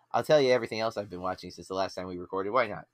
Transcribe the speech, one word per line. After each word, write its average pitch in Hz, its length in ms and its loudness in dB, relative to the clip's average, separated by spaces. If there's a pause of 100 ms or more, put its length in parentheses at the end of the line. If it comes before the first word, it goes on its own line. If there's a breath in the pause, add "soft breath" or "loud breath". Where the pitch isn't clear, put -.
(120 soft breath)
I'll 120 120 2
tell 156 180 6
you 131 100 6
everything 113 280 2
else 113 180 0
I've 104 120 -6
been 90 120 -10
watching 92 300 -6
since 87 160 -16
the 95 60 -8
last 95 220 -2
time 92 120 -8
we 90 100 -8
recorded. 95 340 -6
Why 120 160 2
not? 90 260 -10